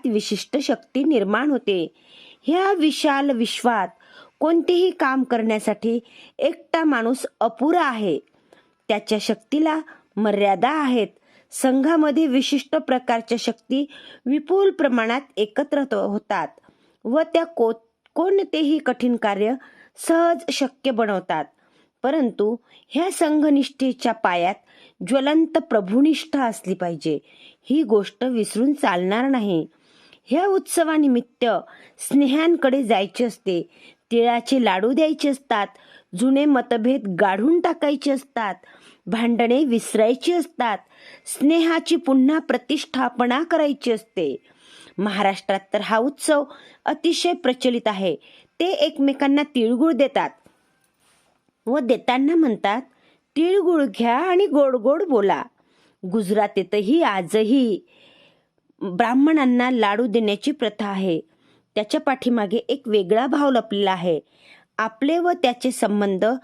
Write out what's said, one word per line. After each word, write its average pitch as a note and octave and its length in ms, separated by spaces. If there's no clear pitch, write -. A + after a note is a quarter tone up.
विशिष्ट G#3+ 540
शक्ती C4+ 460
निर्माण B3 460
होते. G3 440
ह्या F#4 300
विशाल C#4+ 580
विश्वात A3+ 580
कोणतेही E4+ 500
काम C4+ 320
करण्यासाठी A3+ 760
एकटा D#4+ 460
माणूस B3+ 420
अपुरा C#4 420
आहे. G#3+ 360
त्याच्या G#3 320
शक्तीला D#4 600
मर्यादा G3+ 540
आहेत. B3+ 360
संघामध्ये D4 760
विशिष्ट C4+ 500
प्रकारच्या B3 600
शक्ती C4 480
विपुल F4+ 440
प्रमाणात B3 500
एकत्र C#4 480
त-, C4 100
होतात G3 540
व B3+ 160
त्या E4 240
को-, A#3 300
कोणतेही D#4+ 640
कठीण B3 380
कार्य G#3+ 380
सहज E4+ 280
शक्य - 380
बनवतात. F#3+ 540
परंतु A#3+ 540
ह्या F4 240
संघनिष्ठेच्या C#4+ 1000
पायात F#3 420
ज्वलंत D4+ 500
प्रभुनिष्ठा B3+ 840
असली G3+ 300
पाहिजे. E3 440
ही D4+ 200
गोष्ट G#3 420
विसरून A#3+ 480
चालणार G#3 560
नाही. G3+ 380
ह्या E4+ 220
उत्सवानिमित्त D#4 1000
स्नेहांकडे C#4+ 840
जायचे G#3 420
असते, F#3+ 440
तिळाचे A#3+ 540
लाडू G3+ 280
द्यायचे D#4 360
असतात, A3+ 380
जुने C4+ 300
मतभेद A#3 760
गाढून G#3 400
टाकायचे D4 500
असतात, A3+ 440
भांडणे A#3 580
विसरायची A#3 680
असतात, B3 460
स्नेहाची E4 680
पुन्हा C4+ 420
प्रतिष्ठापना B3 1040
करायची D4+ 500
असते. F3 440
महाराष्ट्रात G3 600
तर G#3 80
हा G3+ 180
उत्सव C#4+ 460
अतिशय E4 480
प्रचलित B3+ 560
आहे. F#3+ 280
ते E4+ 60
एकमेकांना C#4+ 760
तिळगुळ B3+ 500
देतात B3+ 380
व B3 120
देताना C4 560
म्हणतात, A#3+ 480
"तिळगुळ E4+ 480
घ्या A#3 340
आणि F#4 280
गोड C#4 300
गोड C4+ 260
बोला." G3+ 400
गुजरातेतही G#3 960
आजही G#3+ 800
ब्राह्मणांना B3 880
लाडू A3 360
देण्याची G#3 440
प्रथा G#3+ 360
आहे. F#3+ 340
त्याच्या G#3+ 260
पाठीमागे A#3+ 560
एक B3+ 300
वेगळा G#3+ 400
भाव C#4+ 240
लपलेला G3+ 420
आहे. E3+ 280
आपले C4+ 400
व F4 120
त्याचे B3+ 400
संबंध G3+ 540